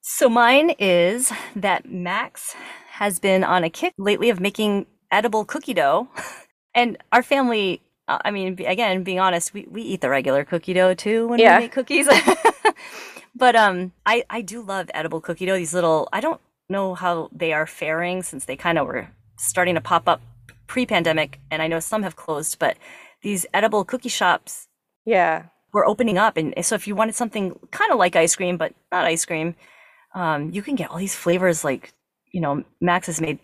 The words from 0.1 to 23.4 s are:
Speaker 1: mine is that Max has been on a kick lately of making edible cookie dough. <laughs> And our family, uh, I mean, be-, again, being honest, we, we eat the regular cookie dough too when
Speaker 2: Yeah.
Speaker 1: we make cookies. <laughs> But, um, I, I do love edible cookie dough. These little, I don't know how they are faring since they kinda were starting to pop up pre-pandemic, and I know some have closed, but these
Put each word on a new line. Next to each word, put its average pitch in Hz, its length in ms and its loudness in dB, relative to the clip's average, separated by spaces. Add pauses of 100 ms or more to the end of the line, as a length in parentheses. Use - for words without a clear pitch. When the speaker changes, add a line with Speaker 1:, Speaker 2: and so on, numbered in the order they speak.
Speaker 1:
mine 247 520 6
is 190 520 2 (240)
that 190 340 -2
Max 185 680 -8 (380)
has 208 260 -2
been 190 240 4
on 180 200 2
a 165 60 -2
kick - 280 -6
lately 208 320 0
of 185 100 -2
making 202 480 -2 (240)
edible 214 340 0
cookie 277 280 -8
dough. 170 420 2
<laughs> - 580 -18
And 240 240 0 (140)
our 240 100 6
family, 233 600 0 (260)
uh, - 160 -2
I 208 80 -2
mean, 190 240 -4
be-, 185 100 -10
again, 190 380 0
being 185 160 -4
honest, 180 340 0
we, 202 160 -14
we 214 120 -12
eat 190 200 -6
the 131 80 0
regular 139 360 0
cookie 175 280 -6
dough 185 200 4
too 226 340 -2
when 240 120 0
Speaker 2:
Yeah. 208 180 10
Speaker 1:
we 240 80 4
make 233 80 -14
cookies. 277 400 0
<laughs> - 1200 0
But, 247 200 6
um, 185 380 4 (120)
I, 226 240 2
I 233 120 -8
do 214 200 -12
love 190 320 -8
edible 160 280 -6
cookie 170 240 -6
dough. 190 120 0
These 165 160 -6
little, 165 380 2
I 196 80 -2
don't 302 220 -4 (280)
know 190 260 -4
how 170 360 -2
they 160 220 -2
are 156 120 0
faring 170 580 -4
since - 220 -12
they 135 120 -10
kinda 165 260 0
were - 240 -6 (300)
starting 180 380 0
to 156 60 0
pop 170 260 0
up 170 140 2 (460)
pre-pandemic, 165 720 0 (100)
and 156 120 -4
I 160 60 -2
know 165 120 -2
some 214 240 -4
have 170 140 -6
closed, - 420 -8
but - 180 0 (440)
these 202 320 -4